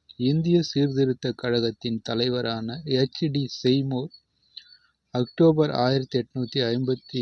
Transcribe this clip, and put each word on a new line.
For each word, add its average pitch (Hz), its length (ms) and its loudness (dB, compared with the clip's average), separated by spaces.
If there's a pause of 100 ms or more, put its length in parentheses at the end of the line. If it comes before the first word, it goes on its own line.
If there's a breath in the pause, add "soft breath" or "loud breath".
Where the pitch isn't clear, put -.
(200)
இந்திய 160 420 2
சீர்திருத்த 135 720 0
கழகத்தின் 117 680 -2
தலைவரான 117 720 -4 (180)
எச் 135 320 0
டி 143 180 -2 (100)
செய்மூர் 135 580 0 (1000 loud breath)
அக்டோபர் 151 640 2
ஆயிரத்தி 131 400 0
எட்நூத்தி 123 460 -4
ஐம்பத்தி 127 580 -2